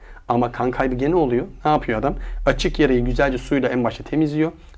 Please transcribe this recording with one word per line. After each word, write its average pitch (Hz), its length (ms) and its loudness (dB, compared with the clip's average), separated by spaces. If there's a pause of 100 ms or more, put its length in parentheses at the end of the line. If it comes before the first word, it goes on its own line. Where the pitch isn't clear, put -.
(280)
ama 123 240 0
kan 123 200 -2
kaybı 127 240 0
gene 139 200 0
oluyor. 139 300 2 (200)
Ne - 60 4
yapıyor - 280 0
adam? 135 160 0 (300)
Açık 143 340 0
yarayı 127 260 4
güzelce 127 320 2
suyla 127 320 0
en 127 140 0
başta 117 200 -2
temizliyor. 156 480 0 (260)